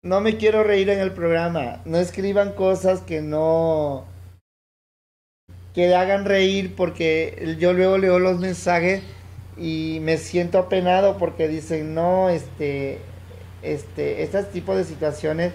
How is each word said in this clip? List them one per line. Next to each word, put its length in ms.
"No 180
me 160
quiero 280
reír 260
en 80
el 140
programa". 720
No 140
escriban 540
cosas 480
que 220
no, 840
que 200
hagan 300
reír, 520
porque 840
yo 120
luego 260
leo 200
los 200
mensajes 640
y 460
me 140
siento 420
apenado 580
porque 300
dicen, 480
"No, 340
este, 720
este, 600
este 220
tipo 320
de 80
situaciones". 720